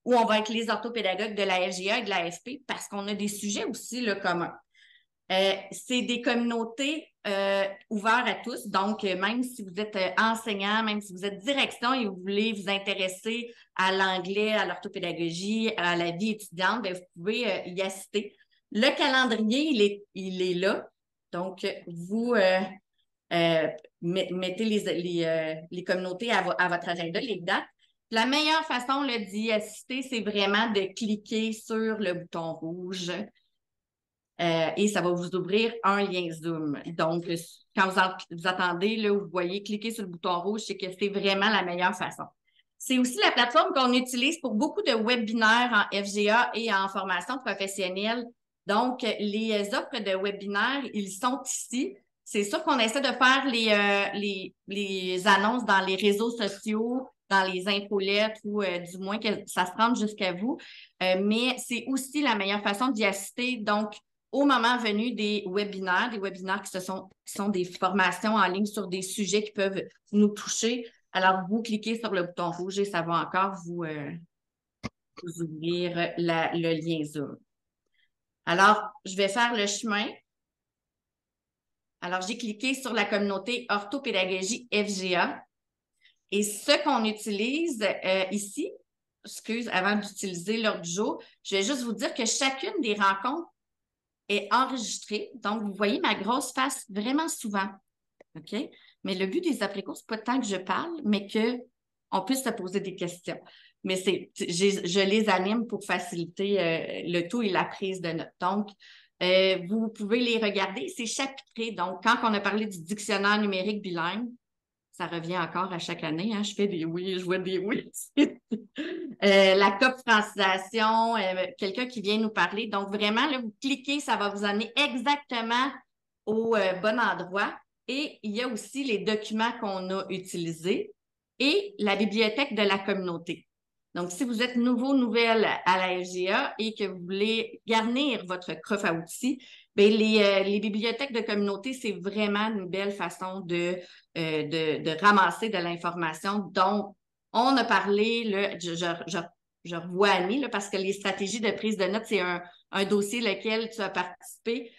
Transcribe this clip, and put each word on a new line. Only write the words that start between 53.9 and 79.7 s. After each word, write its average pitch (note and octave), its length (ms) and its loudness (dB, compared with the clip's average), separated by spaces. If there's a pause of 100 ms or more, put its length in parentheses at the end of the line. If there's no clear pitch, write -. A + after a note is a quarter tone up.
les, F#3+ 340 -4 (140)
les F#3+ 600 -2
annonces G#3+ 360 4
dans G3 220 4
les F#3 100 0
réseaux G#3 360 2
sociaux, A3+ 760 -2 (220)
dans F#3+ 200 4
les F#3 200 -2
infolettes, G3+ 720 0
ou, G#3 200 -2
euh, F3 160 -2
du F3 180 -10
moins G3 220 -4
que G#3+ 100 -2 (160)
ça F#3 200 0
se F3+ 120 -8
rende A#3 200 4
jusqu'à G#3 360 -2
vous. A3+ 240 -2 (440)
Euh, F#3 220 4
mais A#3 340 2
c'est A#3 300 -4
aussi C4+ 340 -2
la B3 140 2
meilleure G3+ 280 0
façon G#3 260 0
d'y G#3+ 160 0
assister. B3+ 520 -2
Donc, G#3 360 0 (380)
au C#4 120 2
moment B3 360 6
venu A3 340 0
des G#3 320 0
webinaires, F#3+ 640 0
des G#3+ 80 -6
webinaires F#3+ 420 -4
qui, - 100 -14
se F#3 100 -4
sont, F#3+ 260 -8 (180)
qui - 80 -14
sont G3+ 140 -2
des F#3 160 0
formations F#3 720 2
en G3+ 140 6
ligne F#3+ 180 0
sur G3+ 220 -6
des F3+ 160 -4
sujets G3+ 400 0
qui G#3+ 80 -8
peuvent G3 300 0 (300)
nous G#3 180 6
toucher. A#3 560 -2 (280)
Alors, F#3 340 4
vous A3 140 0
cliquez A3 380 -2
sur A3 120 -4
le F#3 120 0
bouton F3 280 -4
rouge F#3 280 -4
et G3+ 60 2
ça F3 180 0
va E3 180 2
encore F#3+ 420 0
vous, E3+ 220 -6
euh, D3+ 260 -6 (1120)
vous E3 200 -8
ouvrir E3+ 760 -2
la, E3 360 0
le E3 200 2
lien D#3+ 320 -2
Zoom. D3 320 -8 (1080)
Alors, G3 440 6 (160)
je F#3+ 100 -10
vais G3 120 4
faire A#3+ 280 2
le D4+ 100 2
chemin. A3 420 -2 (1900)